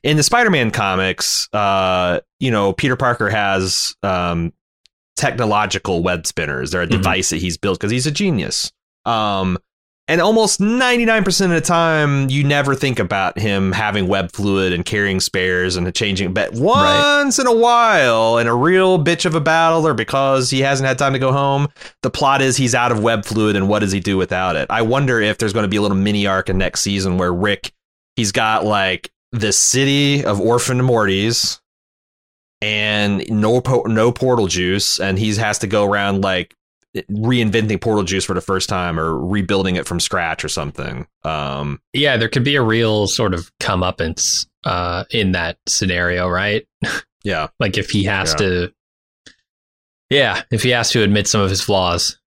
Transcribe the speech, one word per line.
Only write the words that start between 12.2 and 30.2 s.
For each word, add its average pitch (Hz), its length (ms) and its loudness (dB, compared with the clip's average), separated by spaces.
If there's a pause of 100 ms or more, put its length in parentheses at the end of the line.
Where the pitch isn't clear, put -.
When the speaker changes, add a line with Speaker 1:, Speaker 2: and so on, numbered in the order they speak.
Speaker 1:
you 139 140 0
never 139 320 2
think 135 240 -2
about 95 400 -2
him 98 320 0
having 104 360 0
web 95 260 -2
fluid 95 380 0
and 87 140 -2
carrying 101 340 0
spares 90 580 -2
and 90 180 -2
changing. 98 360 -2
But 101 200 -2
Speaker 2:
Right. 113 80 -8 (640)
Speaker 1:
once 277 160 0
in 262 80 2
a 247 80 4
while, 175 840 4
in 117 80 2
a 117 100 0
real 180 480 4
bitch 165 220 0
of 165 80 0
a 160 80 0
battle, 165 460 2
or 143 80 2
because 135 560 0
he 131 100 0
hasn't 135 260 0
had 131 120 0
time 139 140 2
to 131 60 -2
go 131 120 2
home, 139 380 0 (340)
the - 80 0
plot 135 320 2
is 131 140 2
he's 127 180 0
out 123 160 2
of 110 80 0
web 110 260 0
fluid, 107 300 0
and 95 120 2
what 104 120 2
does 101 120 0
he 98 80 0
do 98 160 -2
without 92 400 -2
it? 69 140 -2
I 113 140 0
wonder 127 380 0
if 104 180 0
there's 107 140 -2
gonna 104 140 0
be 101 100 -2
a 101 40 0
little 101 160 0
mini 101 300 0
arc 95 220 -2
in 95 100 0
next 95 220 -2
season 95 360 -2
where 90 160 0
Rick, 98 380 -2 (440)
he's 104 160 -2
got, 110 320 0
like, 98 460 0 (220)
the 110 200 -2
city 139 720 2